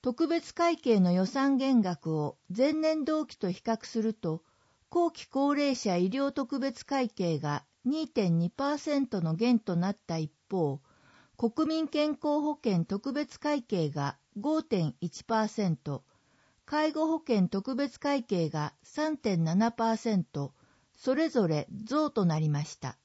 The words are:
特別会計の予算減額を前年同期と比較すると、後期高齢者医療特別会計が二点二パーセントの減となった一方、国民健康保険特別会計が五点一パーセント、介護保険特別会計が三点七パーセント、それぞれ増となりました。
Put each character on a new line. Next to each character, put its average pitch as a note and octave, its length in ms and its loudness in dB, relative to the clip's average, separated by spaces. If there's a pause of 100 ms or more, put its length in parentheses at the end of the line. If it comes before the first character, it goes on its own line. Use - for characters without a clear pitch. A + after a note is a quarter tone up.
特 B3+ 280 0
別 E4 260 -2
会 E4+ 240 2
計 A3 220 4
の F3+ 120 6
予 F#3 140 2
算 C#4 320 2
減 C4 240 4
額 D#3+ 360 -2
を D3 200 -4 (160)
前 C4 180 4
年 D#4 320 0
同 D#4 220 0
期 - 100 -18
と F#3 140 -4
比 F#3 120 -6
較 A3+ 220 -2
す A3+ 180 -4
る A3 120 0
と、 E3 280 -4 (460)
後 E4+ 220 2
期 - 160 -18
高 C#4+ 280 2
齢 C#4 220 2
者 F#3+ 200 0
医 F3+ 120 4
療 C#4 220 0
特 C#4 280 -4
別 B3+ 280 -4
会 C4 240 0
計 E3+ 280 -2
が D3 260 -4 (200)
二 D4+ 240 -2
点 F3 300 2
二 E3+ 100 0
パ C#4 260 -2
ー D4 40 -4
セ D4 200 -2
ン C4+ 80 0
ト G#3 140 -4
の D#3+ 140 0
減 A#3 240 2
と F3+ 180 -2
な F3+ 140 0
っ G3 160 -6
た E3 100 -4
一 D#3 160 -6 (180)
方、 D3 300 0 (560)
国 D4 320 0
民 D#4+ 200 -2
健 D4+ 220 0
康 D4 300 0
保 D4 140 0
険 F#3 300 0
特 G#3 280 -6
別 C#4+ 280 -6
会 G#3+ 220 -2
計 D#3+ 280 -2
が C#3+ 260 -4 (220)
五 D4+ 240 -2
点 F3+ 380 -2
一 - 240 -8
パ A3 180 0
ー G#3+ 60 -2
セ G3+ 200 -2
ン D#3+ 80 0
ト、 C#3 280 -8 (600)
介 D4+ 280 0
護 D#4 140 0
保 D#4+ 120 0
険 G3+ 300 2
特 G3 260 -4
別 C#4 240 -4
会 C#4+ 260 -2
計 E3+ 240 0
が D3+ 240 -4 (100)
三 D#4 340 -4
点 F#3 260 0
七 F#3+ 300 2
パ A3+ 200 0
ー A3+ 40 0
セ A3 200 0
ン F3+ 80 0
ト、 C#3 300 -8 (400)
そ B3+ 200 -2
れ D#4+ 140 0
ぞ A3 180 2
れ D3+ 200 0 (180)
増 D4 260 0
と G#3 140 0
な D#3+ 140 2
り D#3 100 2
ま D3 160 0
し - 120 -14
た。 B2+ 280 -10